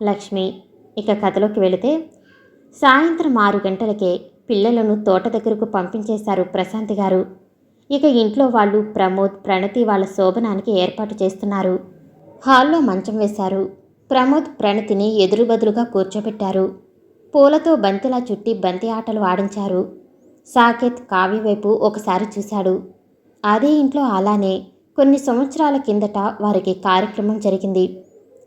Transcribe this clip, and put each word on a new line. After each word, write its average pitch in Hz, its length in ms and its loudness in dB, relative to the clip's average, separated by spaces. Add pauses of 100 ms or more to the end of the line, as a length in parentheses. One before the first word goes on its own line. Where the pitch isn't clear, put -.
లక్ష్మి. 196 580 -4 (360)
ఇక 208 280 -2
కథలోకి 208 340 0
వెళితే, 202 500 0 (680)
సాయంత్రం 302 600 2
ఆరు 202 300 2
గంటలకే 196 540 -2 (280)
పిల్లలను 214 540 2
తోట 185 240 2
దగ్గరకు 220 380 -2
పంపించేశారు 208 760 -2
ప్రశాంతి 202 500 -4
గారు. 190 320 0 (680)
ఇక 277 120 -2
ఇంట్లో 240 440 4
వాళ్ళు 214 340 2
ప్రమోద్, 196 640 -2
ప్రణతి 202 380 0
వాళ్ళ 202 220 0
శోభనానికి 196 680 -2
ఏర్పాటు 208 520 -2
చేస్తున్నారు. 190 560 -2 (680)
హాల్లో 269 320 6
మంచం 208 380 -2
వేశారు. 196 520 -2 (420)
ప్రమోద్, 269 480 0
ప్రణతిని 214 600 -2
ఎదురుబదులుగా 214 640 2
కూర్చోబెట్టారు. 190 920 -4 (600)
పూలతో 302 400 6
బంతిలా 233 460 0 (100)
చుట్టి 208 220 -4
బంతి 185 360 -4
ఆటలు 220 300 -4
ఆడించారు. 196 840 -2 (420)
సాకేత్ 240 520 2 (120)
కావ్య 190 280 0
వైపు 208 300 0
ఒకసారి 214 560 0 (120)
చూశాడు. 196 460 -2 (640)
అదే 220 260 4
ఇంట్లో 285 320 2
అలానే 196 600 0 (300)
కొన్ని 277 220 6
సంవత్సరాల 277 600 0
కిందట 208 400 -2
వారికి 202 560 -2
కార్యక్రమం 208 640 0
జరిగింది. 190 640 -2 (440)